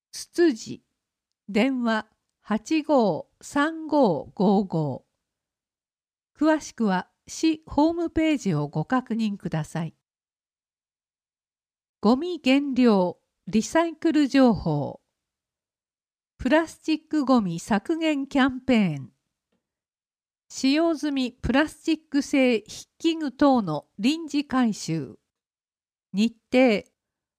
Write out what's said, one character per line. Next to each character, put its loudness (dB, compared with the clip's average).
つ -16
つ 2
じ、 -12
電 0
話 -2
八 -2
五 0
三 -4
五 2
五 2
五。 -4
詳 2
し -16
く -4
は -2
市 -2
ホ 2
ー -6
ム -4
ペ 0
ー 0
ジ -4
を -2
ご -4
確 -4
認 -4
く -10
だ -4
さ -8
い。 -12
ゴ 4
ミ -6
減 0
量、 2
リ 0
サ 0
イ -6
ク 0
ル 2
情 4
報。 -4
プ -4
ラ 2
ス -20
チ -4
ッ -2
ク -2
ゴ 2
ミ -6
削 -2
減 -2
キ -2
ャ 2
ン -8
ペ 0
ー 0
ン。 -18
使 -2
用 0
済 -4
み -4
プ -4
ラ 2
ス -20
チ -2
ッ -2
ク 0
製 2
筆 -20
記 -2
具 -6
等 2
の -6
臨 -2
時 -4
回 0
収。 -8
日 0
程、 4